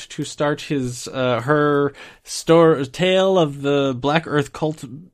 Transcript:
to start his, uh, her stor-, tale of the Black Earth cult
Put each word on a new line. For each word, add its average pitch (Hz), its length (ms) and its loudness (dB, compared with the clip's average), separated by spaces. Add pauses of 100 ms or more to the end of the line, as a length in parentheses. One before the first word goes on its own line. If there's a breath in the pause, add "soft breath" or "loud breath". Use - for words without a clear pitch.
(100)
to - 140 -10
start 151 380 -4
his, 127 460 -6
uh, 127 320 -2
her 143 540 0 (300 loud breath)
stor-, 160 600 4
tale 185 540 2
of 143 240 0
the 139 360 0
Black 143 280 -2
Earth 139 260 -2
cult - 320 -6 (300)